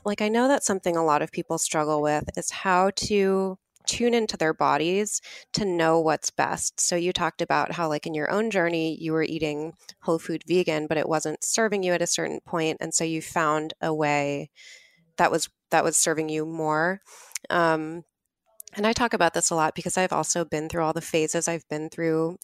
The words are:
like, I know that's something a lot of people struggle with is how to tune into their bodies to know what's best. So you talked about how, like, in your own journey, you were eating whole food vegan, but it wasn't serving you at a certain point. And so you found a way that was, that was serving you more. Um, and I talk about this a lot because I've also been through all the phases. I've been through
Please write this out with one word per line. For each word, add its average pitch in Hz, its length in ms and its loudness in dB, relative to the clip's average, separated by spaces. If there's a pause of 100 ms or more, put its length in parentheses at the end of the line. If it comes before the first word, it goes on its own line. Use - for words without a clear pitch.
like, 208 160 -2
I 214 80 0
know 233 200 4
that's 277 180 2
something 185 300 0
a 165 80 2
lot 147 180 4
of 165 80 -4
people 165 280 -4
struggle 151 440 0
with 151 340 0
is 175 140 -6
how 190 460 2
to 190 640 0 (280)
tune 233 280 0
into 220 220 0
their 160 180 2
bodies 156 680 2 (320)
to - 120 -2
know 165 360 4
what's 156 300 0
best. - 500 -2
So - 160 0
you 175 160 0
talked 170 300 -2
about 151 300 0
how, 165 160 -2
like, 151 180 -4
in 165 80 -6
your 151 160 0
own 214 200 0
journey, 170 480 0
you 160 140 -4
were 160 100 2
eating 156 520 -4 (280)
whole 165 160 2
food 160 280 -6
vegan, 165 400 2
but 156 100 -2
it 156 120 0
wasn't 156 360 -2
serving 208 380 0
you 180 100 2
at 170 100 0
a 175 40 0
certain 156 400 -2
point. 160 340 -2
And 165 140 -4
so 170 100 0
you 160 160 -2
found 156 640 -2
a 165 100 0
way 147 580 0 (680)
that - 140 4
was, 156 180 0 (220)
that 160 140 4
was 160 120 2
serving 156 320 0
you 156 180 -4
more. 160 540 0 (500)
Um, 165 540 2 (720)
and 208 120 -2
I 220 60 4
talk 233 200 -2
about 175 220 2
this - 160 0
a 175 40 0
lot 156 200 2
because - 220 -6
I've 185 160 0
also 156 320 0
been 156 240 -4
through 170 140 -2
all 156 100 2
the 165 80 -6
phases. 160 460 0
I've 170 220 -4
been 156 220 -6
through 165 540 -2